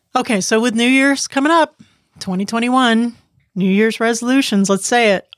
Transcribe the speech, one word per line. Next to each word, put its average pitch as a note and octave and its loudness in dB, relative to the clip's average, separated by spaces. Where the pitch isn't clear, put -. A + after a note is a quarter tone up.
Okay, B3+ -2
so A3 0
with A#3 -2
New A#3 0
Year's C4+ 0
coming C#4 -2
up, D#4+ 0
twenty F#3+ -6
twenty-one, A#3 0
New F#3 0
Year's G#3+ 2
resolutions, A#3 0
let's F#3+ 0
say A#3 2
it. - -6